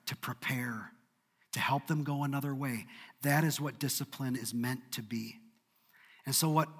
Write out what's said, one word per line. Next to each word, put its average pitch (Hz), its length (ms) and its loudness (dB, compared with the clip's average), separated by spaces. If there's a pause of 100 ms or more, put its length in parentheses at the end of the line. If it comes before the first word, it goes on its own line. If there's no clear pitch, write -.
to 131 100 -4
prepare, 120 760 -4 (640)
to 117 60 -2
help 135 280 2
them 151 160 0
go 139 200 0
another 139 300 0
way. 131 320 -2 (380)
That 143 200 6
is 151 160 2
what 143 200 -4
discipline 135 560 -2
is 117 180 -4
meant 123 380 -2
to 120 100 -6
be. 113 380 -8 (880)
And 139 80 0
so 160 140 4
what, 156 200 6 (100)